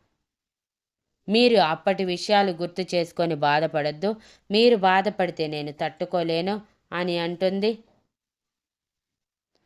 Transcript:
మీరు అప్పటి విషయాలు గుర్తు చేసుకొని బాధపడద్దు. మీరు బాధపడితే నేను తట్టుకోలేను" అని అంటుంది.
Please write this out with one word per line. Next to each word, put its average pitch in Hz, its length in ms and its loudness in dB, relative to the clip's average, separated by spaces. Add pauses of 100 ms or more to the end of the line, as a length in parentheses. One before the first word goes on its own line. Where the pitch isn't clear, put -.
(1300)
మీరు 233 280 4
అప్పటి 180 480 0
విషయాలు 190 480 2
గుర్తు 170 320 -6 (100)
చేసుకొని 170 400 -2
బాధపడద్దు. 151 800 -2 (340)
మీరు 233 260 4
బాధపడితే 185 680 0
నేను 151 260 -6
తట్టుకోలేను" 170 880 -4 (320)
అని 175 260 -4
అంటుంది. 190 600 -2 (1900)